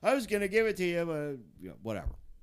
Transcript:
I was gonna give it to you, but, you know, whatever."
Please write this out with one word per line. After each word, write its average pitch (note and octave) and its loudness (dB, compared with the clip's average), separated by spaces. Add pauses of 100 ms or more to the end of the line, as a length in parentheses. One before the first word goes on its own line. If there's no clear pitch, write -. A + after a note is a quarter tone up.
I G#3+ 4
was C4 0
gonna G3+ 2
give A3 4
it G#3 0
to F3+ 2
you, E3+ 2
but, D3 -2 (240)
you F2+ -10
know, D#2 -12
whatever." G#2 -2 (280)